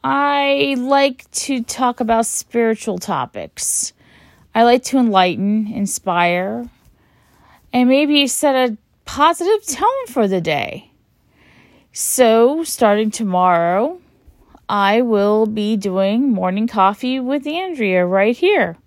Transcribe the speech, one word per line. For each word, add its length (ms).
I 760
like 540
to 300
talk 380
about 240
spiritual 720
topics. 960
I 80
like 220
to 120
enlighten, 720
inspire, 1000
and 160
maybe 400
set 280
a 240
positive 600
tone 420
for 180
the 140
day. 500
So, 720
starting 460
tomorrow, 920
I 320
will 420
be 320
doing 540
Morning 360
Coffee 540
with 260
Andrea 600
right 280
here. 520